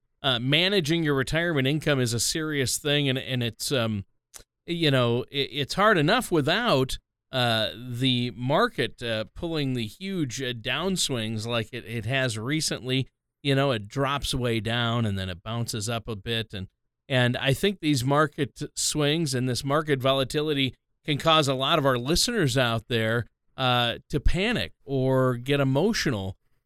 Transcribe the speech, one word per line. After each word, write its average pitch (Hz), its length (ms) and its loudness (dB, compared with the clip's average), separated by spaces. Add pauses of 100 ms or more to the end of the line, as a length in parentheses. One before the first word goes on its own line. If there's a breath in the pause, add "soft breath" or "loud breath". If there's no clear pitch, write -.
(240)
uh, 123 160 0
managing 165 640 2
your 147 100 2
retirement 143 540 0
income 143 320 0
is 117 120 0
a 120 60 0
serious 151 580 -2
thing, 143 320 0
and, 131 100 0
and 123 220 -4
it's, 117 300 -4
um, 113 340 0 (640)
you 165 240 0
know, 123 400 4
it, 139 220 -2
it's 139 220 -4
hard 202 220 4
enough 180 360 2
without, 160 640 2 (320)
uh, 117 460 0
the 123 580 0
market, 135 680 0
uh, 110 240 -4 (100)
pulling 151 380 -2
the 117 120 -4
huge, 151 560 -6
uh, 123 100 -4
downswings 123 920 -4
like 117 260 -4
it, 113 140 -10
it 113 180 -6
has 127 320 -2
recently. 127 680 -2 (380)
You 139 100 2
know, 139 160 2
it 107 160 -4
drops 139 480 -2
way 120 240 0
down 117 480 0
and 98 100 0
then 95 120 -4
it 90 160 -10
bounces 113 440 -6
up 117 200 -6
a 113 80 -6
bit. 113 360 -6
And, 92 140 -8 (420)
and 123 280 2
I 135 160 2
think 160 260 0
these 147 260 2
market 147 560 0 (140)
swings 151 580 0
and 127 160 0
this 123 160 -2
market 143 360 0
volatility 135 760 0 (300)
can 147 140 -2
cause 160 280 4
a 139 80 2
lot 139 240 0
of 139 80 2
our 127 120 4
listeners 151 600 2
out 117 300 2
there, 113 380 0 (300)
uh, 120 420 0 (120)
to 151 80 0
panic 180 540 2 (120)
or 131 520 2
get 139 240 0
emotional 135 760 0 (300)